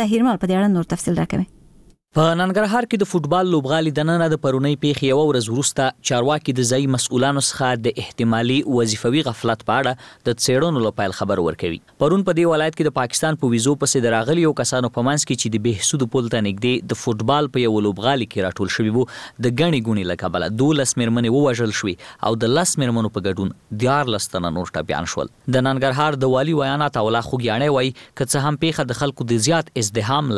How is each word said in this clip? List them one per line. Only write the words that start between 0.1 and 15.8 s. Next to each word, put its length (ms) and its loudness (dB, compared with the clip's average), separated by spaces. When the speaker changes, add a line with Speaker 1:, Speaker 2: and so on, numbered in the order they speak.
Speaker 1:
په 40 0
دې 120 2
اړه 180 4
نور 200 -2
تفصیل 280 -2
راکوي. 300 -4
Speaker 2:
په 120 4
ننګرهار 520 0
کې 100 0
د 80 0
فوټبال 440 0
لوبغالي 440 0
دننه 360 2
د 120 0
پرونۍ 380 2
پیښې 260 0
یوه 220 4
ورځ 220 0
وروسته 360 0
چارواکي 500 0
د 100 2
ځایي 240 2
مسؤلانو 560 0
څخه 380 -2
د 160 -2
احتمالي 540 0
وظیفوي 500 0
غفلت 420 -2
په 120 2
اړه 120 0
د 100 0
څېړنو 480 2
له 140 0
پیل 180 -2
خبر 280 0
ورکوي. 340 -4
پرون 260 2
په 100 2
دې 140 4
ولایت 260 0
کې 100 2
د 120 -6
پاکستان 420 -2
په 100 2
ویزو 300 2
پسې 240 2
د 80 4
راغلیو 460 2
کسانو 340 -2
په 140 0
منځ 200 0
کې 140 0
چې 140 -2
د 100 -2
بهسودو 480 0